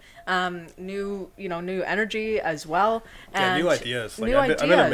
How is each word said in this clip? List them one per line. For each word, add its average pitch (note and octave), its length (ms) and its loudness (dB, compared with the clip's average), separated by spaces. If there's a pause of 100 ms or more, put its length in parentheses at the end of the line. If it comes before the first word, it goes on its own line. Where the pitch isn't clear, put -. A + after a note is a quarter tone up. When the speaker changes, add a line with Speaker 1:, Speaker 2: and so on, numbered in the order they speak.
(280)
Speaker 1:
um, F3+ 400 -2 (100)
new, G3 600 -8
you G3 120 -8
know, E3+ 120 -4
new F#3 200 -4
energy G#3+ 580 -2
as D#3+ 280 -4
well. G#3 360 2 (300)
Speaker 2:
Yeah, F#3 240 2
new E3+ 120 2
Speaker 1:
And C3 120 2
Speaker 2:
ideas. A#2+ 380 -4
Like, A3 100 -2
Speaker 1:
new B3+ 80 4
Speaker 2:
I've C#4 120 6
been, - 20 4 (100)
I've D3 80 4
been C4+ 100 8
Speaker 1:
ideas, F#3+ 140 6